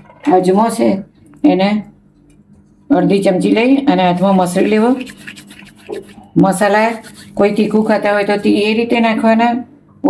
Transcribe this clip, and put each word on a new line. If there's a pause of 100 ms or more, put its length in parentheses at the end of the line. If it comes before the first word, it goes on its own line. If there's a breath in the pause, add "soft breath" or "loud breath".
(360)
અજમો (100)
છે, (600)
એને (1200)
અડધી
ચમચી
લઈ (180)
અને
હાથમાં
મસળી
લેવો. (1500)
મસાલા (480 loud breath)
કોઈ
તીખું
ખાતા
હોય
તો
તી-,
એ
રીતે
નાખવાના, (560)